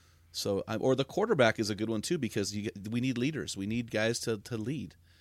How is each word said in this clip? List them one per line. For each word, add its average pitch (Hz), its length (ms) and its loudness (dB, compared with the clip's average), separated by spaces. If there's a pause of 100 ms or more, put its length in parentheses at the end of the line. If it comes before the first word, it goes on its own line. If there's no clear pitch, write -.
(320)
So, 98 360 -2
um, 110 140 -2
or 131 140 4
the 131 80 2
quarterback 160 560 4
is 104 100 2
a 107 60 0
good 110 140 -2
one 110 120 -2
too 175 160 0
because 104 380 -2
you 104 80 -4
get, 101 260 -8
we 120 120 0
need 131 180 0
leaders. 131 380 -2
We 98 100 -2
need 117 240 -2
guys 110 300 2
to, 113 160 0
to 113 200 -6
lead. 110 380 -6 (260)